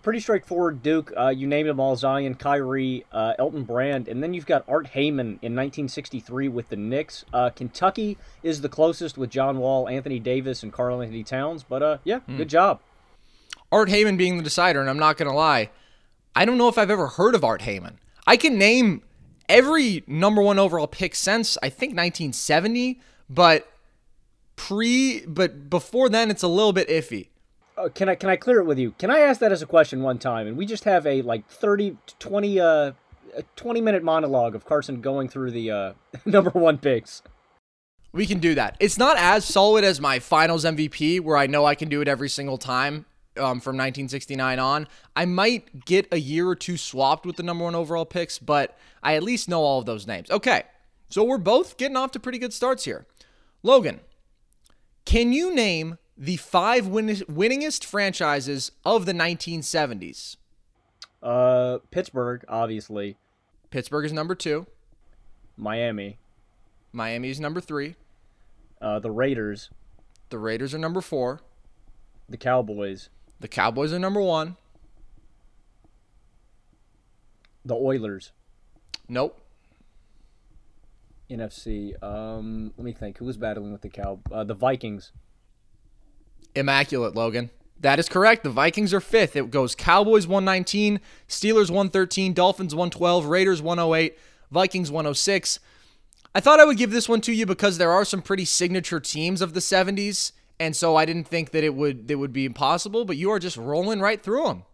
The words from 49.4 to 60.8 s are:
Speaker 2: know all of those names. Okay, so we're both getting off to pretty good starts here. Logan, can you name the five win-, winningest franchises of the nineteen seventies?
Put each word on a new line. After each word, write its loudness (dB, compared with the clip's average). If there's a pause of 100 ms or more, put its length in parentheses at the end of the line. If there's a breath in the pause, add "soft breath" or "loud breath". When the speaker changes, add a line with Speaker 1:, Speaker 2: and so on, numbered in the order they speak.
Speaker 2:
know 0
all 2
of -6
those -8
names. -8
Okay, 2 (440)
so 0
we're 2
both 2
getting -4
off -2
to -10
pretty -10
good -8
starts -2
here. -10 (560 soft breath)
Logan, 4 (1040)
can 4
you 0
name -2 (220)
the -4
five 2
win-, -2
winningest -2
franchises -2 (120)
of 2
the -2
nineteen -4
seventies? -6 (840)